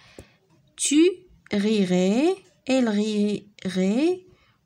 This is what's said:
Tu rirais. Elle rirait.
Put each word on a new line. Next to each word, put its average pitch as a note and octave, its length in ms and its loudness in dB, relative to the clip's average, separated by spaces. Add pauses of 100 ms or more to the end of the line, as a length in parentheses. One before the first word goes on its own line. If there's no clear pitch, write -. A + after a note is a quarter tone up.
(760)
Tu - 260 0 (500)
rirais. G3+ 840 0 (300)
Elle C4 240 0
rirait. G#3 1400 -2 (400)